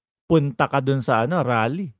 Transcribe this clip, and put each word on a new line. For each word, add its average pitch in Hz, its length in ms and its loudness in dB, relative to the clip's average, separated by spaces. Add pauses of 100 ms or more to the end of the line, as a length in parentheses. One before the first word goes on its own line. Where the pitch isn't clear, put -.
(300)
Punta 143 400 2
ka 139 100 0
dun 135 220 0
sa 113 240 0
ano, 165 160 -2
rally. 123 580 -2